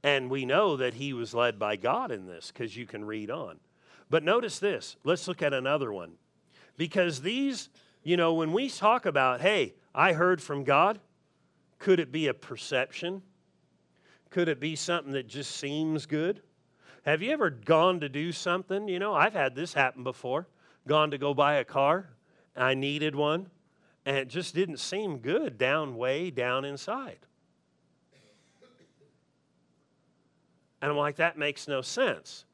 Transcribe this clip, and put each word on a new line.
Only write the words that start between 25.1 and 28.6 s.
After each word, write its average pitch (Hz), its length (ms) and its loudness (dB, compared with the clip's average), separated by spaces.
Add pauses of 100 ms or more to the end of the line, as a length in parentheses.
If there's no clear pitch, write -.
good 151 380 -2
down, 135 380 0
way 135 360 -2
down 127 340 -2
inside. 196 540 -8 (3500)